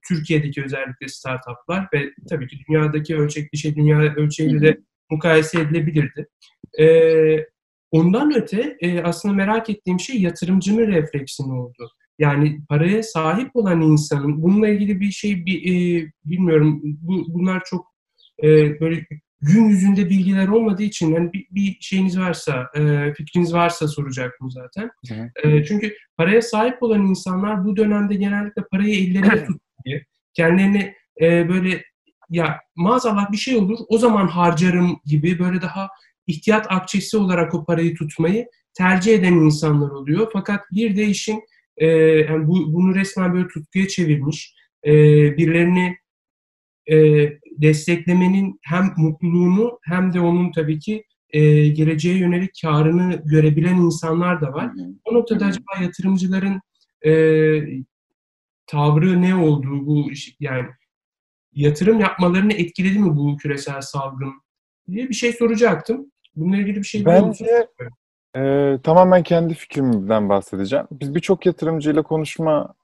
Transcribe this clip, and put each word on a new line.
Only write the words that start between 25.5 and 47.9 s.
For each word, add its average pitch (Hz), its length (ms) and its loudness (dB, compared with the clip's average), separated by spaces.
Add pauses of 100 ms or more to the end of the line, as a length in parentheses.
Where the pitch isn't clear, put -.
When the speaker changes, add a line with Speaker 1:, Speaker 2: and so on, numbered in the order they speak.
Speaker 1:
çünkü 208 300 -4 (220)
paraya 196 260 2
sahip 226 400 -2
olan 208 240 2
insanlar 190 580 -2
bu 208 120 -2
dönemde 208 380 0
genellikle 202 480 -4 (100)
parayı 208 220 0
ellerine 190 520 2
Speaker 3:
<clears throat> - 0 -
Speaker 1:
tutmayı, - 580 -10 (300)
kendilerini, 190 600 2 (260)
e, 165 280 2
böyle 180 340 -2 (480)
ya 165 300 -4 (160)
maazallah 202 560 0
bir 214 40 -4
şey 254 200 -2
olur, 208 220 0 (100)
o 220 100 2
zaman 214 300 2
harcarım 175 760 0
gibi 151 340 0
böyle 180 240 -2
daha 196 260 -8 (380)
ihtiyat 214 460 0
akçesi 185 440 -4
olarak 175 380 0
o 151 100 -6
parayı 165 300 -2
tutmayı 170 520 -2 (280)
tercih 185 400 2
eden 180 180 4
insanlar 151 580 2
oluyor. 151 420 -2
Fakat 196 280 -4 (120)
bir 208 240 -2
de 214 80 0
işin, 214 380 -4 (340)
e, 156 100 0
yani 160 600 4
bu, 165 260 0
bunu 185 200 2
resmen 185 400 -2
böyle 180 140 -2
tutkuya 185 400 -6
çevirmiş, 151 680 -2 (320)
e, 151 60 4 (440)
birilerini, 175 600 2 (920)
e, 156 60 6 (600)
desteklemenin 180 1040 2